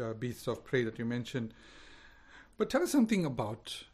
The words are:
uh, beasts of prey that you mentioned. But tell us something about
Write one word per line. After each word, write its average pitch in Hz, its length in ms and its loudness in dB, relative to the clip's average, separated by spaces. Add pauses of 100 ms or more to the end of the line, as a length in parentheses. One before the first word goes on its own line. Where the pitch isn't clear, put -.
uh, 113 120 -4
beasts 117 320 -4
of 117 180 -4
prey 123 200 2
that 110 140 -4
you 120 60 -4
mentioned. 117 480 -4 (1040)
But 214 140 0
tell 285 120 4
us 349 80 0
something 220 360 6
about 117 680 -6